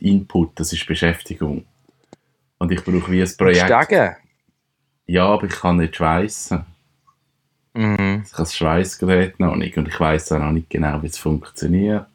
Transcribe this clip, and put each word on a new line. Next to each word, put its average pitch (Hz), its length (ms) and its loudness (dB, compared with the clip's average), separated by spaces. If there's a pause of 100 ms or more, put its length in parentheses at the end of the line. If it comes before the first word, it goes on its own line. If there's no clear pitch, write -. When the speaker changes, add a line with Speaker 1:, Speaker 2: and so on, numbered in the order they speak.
Speaker 1:
Input, 95 600 0
das 80 140 -4
ist 82 140 -8
Beschäftigung. 82 760 -4 (920)
Und 87 140 -2
ich 87 120 -4
brauche 90 280 -2
wie 92 100 2
ein 92 160 0
Projekt. 92 300 6 (180)
Speaker 2:
Stegen? 143 300 2 (920)
Speaker 1:
Ja, 90 220 2
aber 104 180 2
ich 95 80 -6
kann 87 240 2
nicht 82 180 0
schweissen. 85 680 -2 (1120)
Speaker 2:
Mhm. 104 500 0
Speaker 1:
Ich - 80 -20
habe 82 100 -4
das - 120 -6
Schweissgerät 92 840 0
noch 90 160 2
nicht - 220 -4
und 78 120 -2
ich - 100 -10
weiss 78 320 0
auch 76 80 0
noch 76 120 0
nicht 80 200 -4
genau, 76 320 -2
wie 78 40 -6
es 80 120 -10
funktioniert. 90 960 -2